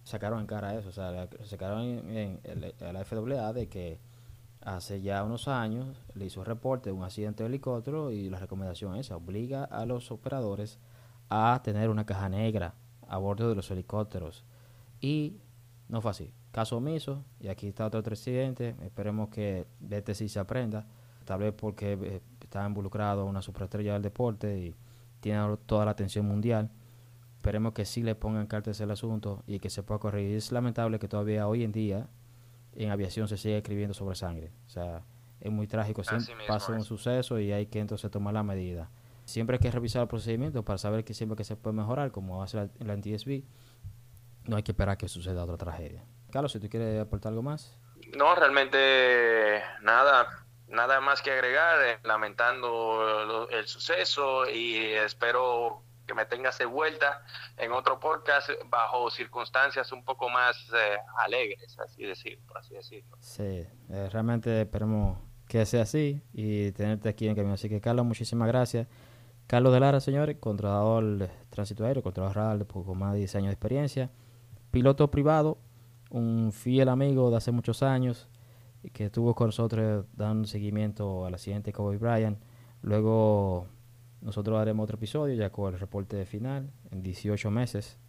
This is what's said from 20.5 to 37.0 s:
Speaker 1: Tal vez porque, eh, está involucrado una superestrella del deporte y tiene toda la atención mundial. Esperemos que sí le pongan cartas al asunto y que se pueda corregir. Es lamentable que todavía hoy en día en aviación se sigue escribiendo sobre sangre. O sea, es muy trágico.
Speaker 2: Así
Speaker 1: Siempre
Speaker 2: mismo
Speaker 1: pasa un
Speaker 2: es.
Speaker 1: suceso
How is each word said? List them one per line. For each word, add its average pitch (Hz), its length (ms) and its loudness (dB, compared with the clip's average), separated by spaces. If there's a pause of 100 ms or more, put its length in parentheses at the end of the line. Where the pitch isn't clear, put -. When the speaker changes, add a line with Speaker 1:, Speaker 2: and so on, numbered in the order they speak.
Speaker 1:
Tal 95 140 -4
vez 104 140 0
porque, 101 480 -4
eh, 92 200 -6 (180)
está 98 260 -6
involucrado 101 600 -2
una 98 160 -4
superestrella 101 520 -4
del 101 80 0
deporte 104 560 -2
y 87 160 -8 (460)
tiene 104 460 0
toda 107 180 2
la 107 80 2
atención 104 340 -2
mundial. 107 460 0 (640)
Esperemos 107 380 0
que 107 100 -4
sí 117 200 -4
le 110 120 0
pongan 107 320 -2
cartas 107 320 -4
al 104 120 -2
asunto 104 540 -4
y 101 140 -6
que - 100 -8
se 101 140 -8
pueda 107 160 -4
corregir. 101 380 -2
Es 107 160 -4
lamentable 117 440 0
que 101 120 -6
todavía 107 360 0
hoy 113 200 0
en 107 80 -2
día 107 340 -2 (680)
en 107 160 -4
aviación 101 380 -2
se 104 80 -4
sigue 107 220 -2
escribiendo 104 360 -4
sobre 95 220 -6
sangre. 82 380 -8 (140)
O - 20 -20
sea, 87 340 -8 (380)
es 107 100 -6
muy 107 160 -2
trágico. 107 340 -2
Speaker 2:
Así 101 100 -4
Speaker 1:
Siempre 117 240 -4
Speaker 2:
mismo 107 120 -10
Speaker 1:
pasa 107 240 -2
un 113 80 -2
Speaker 2:
es. 107 60 -4
Speaker 1:
suceso 123 520 -2